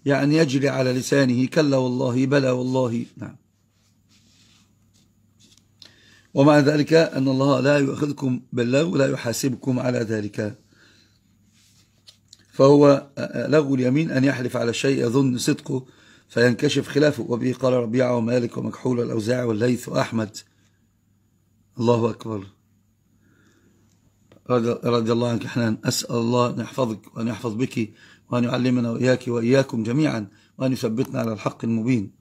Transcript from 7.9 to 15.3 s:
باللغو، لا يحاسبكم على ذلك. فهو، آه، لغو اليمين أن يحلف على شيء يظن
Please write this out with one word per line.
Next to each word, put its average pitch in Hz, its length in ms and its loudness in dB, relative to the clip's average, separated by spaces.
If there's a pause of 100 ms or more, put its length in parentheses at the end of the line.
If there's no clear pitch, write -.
باللغو، 131 420 0
لا 135 120 2
يحاسبكم 127 720 -4
على 123 200 -2
ذلك. 107 600 -6 (1900)
فهو، 143 680 6
آه، 120 300 -6
لغو 139 280 2
اليمين 127 360 0
أن 131 120 2
يحلف 127 340 0
على 117 160 -2
شيء 135 320 0
يظن 123 320 2